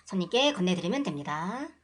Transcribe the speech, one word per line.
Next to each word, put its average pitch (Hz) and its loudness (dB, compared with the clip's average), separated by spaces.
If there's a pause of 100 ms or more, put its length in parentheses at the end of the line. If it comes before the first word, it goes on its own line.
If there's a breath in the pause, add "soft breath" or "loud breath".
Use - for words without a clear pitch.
손님께 233 2
건네드리면 180 2
됩니다. 165 -4 (160)